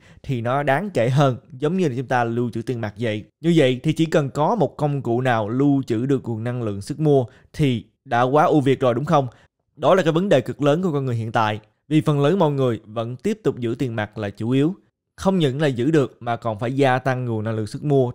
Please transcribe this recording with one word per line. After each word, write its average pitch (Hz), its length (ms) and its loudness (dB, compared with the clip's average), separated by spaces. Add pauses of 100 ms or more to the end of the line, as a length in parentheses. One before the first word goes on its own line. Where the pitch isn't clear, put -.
(220)
thì 127 180 -4
nó 127 220 -2
đáng 151 280 0
kể - 200 0
hơn, 131 260 4 (160)
giống 147 240 -2
như 180 120 2
là 120 80 -4
chúng 127 100 -6
ta 123 180 0
lưu 117 260 -2
trữ 113 120 -6
tiền 120 180 -6
mặt 104 180 -6
vậy. 110 260 -4 (160)
Như 170 160 2
vậy 131 260 4
thì 156 100 0
chỉ 160 140 0
cần 156 240 0
có 165 240 0
một 151 220 -2
công 143 260 -2
cụ 117 180 0
nào 113 280 0
lưu 139 340 2
trữ 123 240 -2
được 135 220 -2
nguồn 113 160 -6
năng 123 180 -6
lượng 101 200 -4
sức 143 180 -8
mua 143 240 4 (280)
thì 127 320 0 (200)
đã 120 180 0
quá 143 220 4
ưu 147 160 4
việt 127 200 2
rồi 123 140 4
đúng 135 100 -2
không? 147 240 2 (480)
Đó 151 180 2
là 190 80 4
cái 156 100 2
vấn 180 160 0
đề 143 120 4
cực 123 220 -6
lớn 147 200 2
của 180 100 -2
con 143 120 -2
người 120 120 -2
hiện 113 160 -6
tại. 107 280 0 (280)
Vì 151 120 2
phần 147 200 2
lớn 160 180 2
mọi 156 140 2
người 127 320 0
vẫn 117 320 -8
tiếp 214 260 -4
tục 139 160 -2
giữ 117 200 -4
tiền 120 180 -4
mặt 107 220 -6
là 104 120 -6
chủ 110 200 -6
yếu. 143 240 2 (420)
Không 190 220 0
những 143 220 0
là 160 60 2
giữ 127 240 0
được 143 300 2
mà 117 160 -6
còn 110 220 -6
phải 123 140 -4
gia 131 260 2
tăng 127 260 -4
nguồn 110 200 -4
năng 110 120 -4
lượng 107 100 -4
sức 139 180 -10
mua 135 300 2